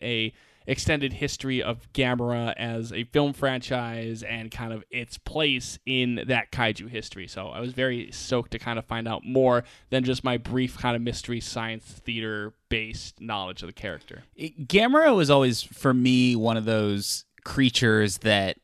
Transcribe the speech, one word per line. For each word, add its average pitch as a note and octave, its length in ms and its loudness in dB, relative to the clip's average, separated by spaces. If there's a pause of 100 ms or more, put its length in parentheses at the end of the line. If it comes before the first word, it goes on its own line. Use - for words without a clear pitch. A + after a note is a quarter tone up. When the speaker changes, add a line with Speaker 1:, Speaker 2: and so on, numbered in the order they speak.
Speaker 1:
a A2 280 -2 (360)
extended C#3 460 0
history C3+ 500 -4
of - 300 -6
Gamera A#2+ 640 0
as A2+ 380 -6
a A2+ 120 -4
film C#3+ 280 2
franchise A#2+ 880 -4
and A2+ 300 -8
kind A2+ 200 -8
of A2 200 -8
its A#2+ 260 -8
place C#3 680 -2
in B2 400 0
that A#2+ 240 0
kaiju A2 360 -2
history. G#2+ 400 -10
So - 200 -10
I D2 120 -10
was B2 120 -6
very B2+ 400 -2
stoked - 400 -4
to A#2 80 -8
kind A#2 180 -6
of A2 80 -8
find A#2 220 -6
out A2 180 -4
more B2+ 380 4 (260)
than C3 140 2
just B2 200 -2
my B2 140 0
brief B2 400 -2
kind B2 180 0
of A#2 60 -2
Mystery A#2+ 380 -6
Science A2+ 460 -8
Theater A2 680 -8 (140)
based - 520 -6
knowledge G2 440 -6
of E2+ 40 -12
the G2 60 -14
character. - 500 -12 (120)
Speaker 2:
It, D3+ 320 -10
Gamera B3+ 480 6
was D3+ 160 4
always, C3 320 6
for - 280 0
me, B2+ 440 6
one A2+ 220 2
of A2 80 -2
those G#2 600 0 (200)
creatures A2 760 4
that G2+ 440 2